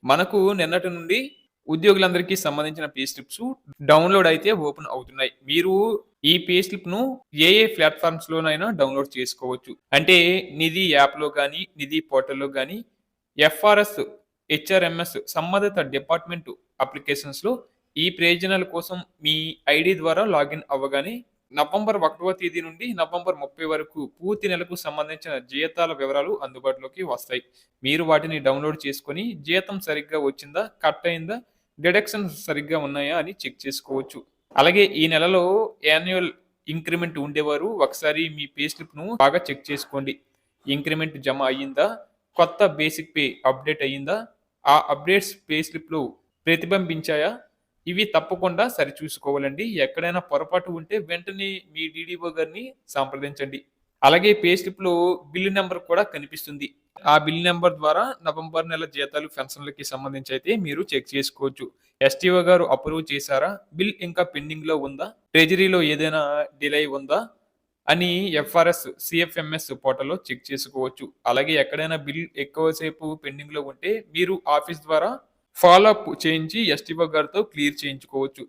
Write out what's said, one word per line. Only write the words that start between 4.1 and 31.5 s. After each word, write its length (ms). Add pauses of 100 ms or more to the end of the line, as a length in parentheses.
అయితే 180 (180)
ఓపెన్ 280
అవుతున్నాయి. 360 (180)
మీరు 240 (580)
ఈ 20 (140)
పే 100 (100)
స్లిప్ 260
ను 80 (460)
ఏ 20 (120)
ఏ 20 (140)
ప్లాట్‌ఫామ్స్ 560
లోనైనా 360 (120)
డౌన్లోడ్ 360
చేసుకోవచ్చు. 540 (260)
అంటే 200 (420)
నిధి 260 (120)
యాప్ 240
లో 80 (100)
గానీ, 240 (160)
నిధి 220 (100)
పోర్టల్ 320
లో 60 (100)
గానీ, 180 (600)
ఎఫ్ఆర్ఎస్, 640 (500)
హెచ్ఆర్ఎంఎస్ 680 (180)
సంబంధిత 440 (160)
డిపార్ట్‌మెంట్ 580 (320)
అప్లికేషన్స్ 600
లో 40 (440)
ఈ 120 (120)
ప్రయోజనాల 460 (100)
కోసం 220 (280)
మీ 100 (420)
ఐడీ 260
ద్వారా 200 (120)
లాగిన్ 400
అవ్వగానే 420 (360)
నవంబర్ 440
ఒకటవ 420
తేదీ 260
నుండి 200 (140)
నవంబర్ 400
ముప్పై 320
వరకు 300 (160)
పూర్తి 340
నెలకు 320
సంబంధించిన 500 (180)
జీతాల 400 (100)
వివరాలు 320 (100)
అందుబాటులోకి 680
వస్తాయి. 320 (420)
మీరు 260
వాటిని 360
డౌన్లోడ్ 400
చేసుకొని 380 (240)
జీతం 400
సరిగ్గా 400
వచ్చిందా, 360 (200)
కట్ 260
అయిందా, 280 (420)